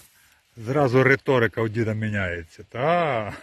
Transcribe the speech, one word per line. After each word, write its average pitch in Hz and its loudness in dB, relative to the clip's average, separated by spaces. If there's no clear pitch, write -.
зразу 127 2
риторика 127 2
у 113 -2
діда 110 -2
міняється. 101 -6
Та, 131 -2